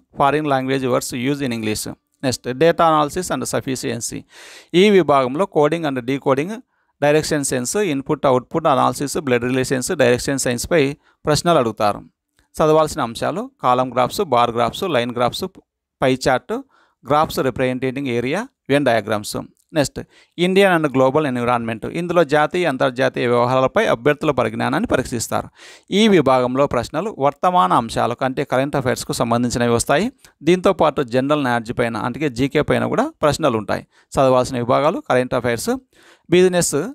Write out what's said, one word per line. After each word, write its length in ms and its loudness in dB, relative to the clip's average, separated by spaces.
ఫారిన్ 300 0
లాంగ్వేజ్ 380 -2
వర్డ్స్ 280 -2
యూజ్ 300 -2
in 140 -4
English. 260 -4
నెక్స్ట్ 240 -4
data 420 2
analysis 440 0
and 100 -6
sufficiency. 680 -6
ఈ 160 6
విభాగంలో 580 4
coding 320 2
and 200 -6
decoding, 520 -2
డైరెక్షన్ 420 2
సెన్స్, 340 -4
ఇన్‌పుట్ 480 -2
అవుట్‌పుట్ 420 0
అనాలిసిస్, 500 0
బ్లడ్ 260 0
రిలేషన్స్, 480 -2
డైరెక్షన్ 480 0
సైన్స్పై 540 0
ప్రశ్నలు 320 2
అడుగుతారు. 420 0
చదవాల్సిన 440 2
అంశాలు 500 -6
కాలమ్ 300 2
గ్రాఫ్స్, 280 0
బార్ 300 2
గ్రాఫ్స్, 320 -2
లైన్ 340 -2
గ్రాఫ్స్, 280 -2
పై 260 2
చార్ట్, 260 0
గ్రాఫ్స్ 320 0
రిప్రజెంటేటింగ్ 680 -2
ఏరియా, 400 -4
వెన్ 160 2
డయాగ్రామ్స్. 520 0
నెక్స్ట్ 220 -2
ఇండియన్ 460 4
and 120 0
global 340 4
environment. 600 -2
ఇందులో 240 0
జాతీయ, 420 0
అంతర్జాతీయ 640 -2
వ్యవహారాలపై 580 2
అభ్యర్థుల 460 0
పరిజ్ఞానాన్ని 560 -2
పరీక్షిస్తారు. 600 -4
ఈ 160 4
విభాగంలో 600 4
ప్రశ్నలు 520 -4
వర్తమాన 540 2
అంశాల 400 0
కంటే 300 -4
కరెంట్ 320 -2
అఫైర్స్‌కు 380 -4
సంబంధించినవి 600 0
వస్తాయి. 380 0
దీంతో 300 2
పాటు 280 0
జనరల్ 420 0
నాలెడ్జ్ 360 -2
పైన, 180 -2
అంటే 320 -4
జీకే 320 -2
పైన 240 0
కూడా 360 -2
ప్రశ్నలు 360 2
ఉంటాయి. 300 -4
చదవాల్సిన 420 2
విభాగాలు 420 0
కరెంట్ 240 0
అఫైర్స్, 380 -2
బిజినెస్, 460 4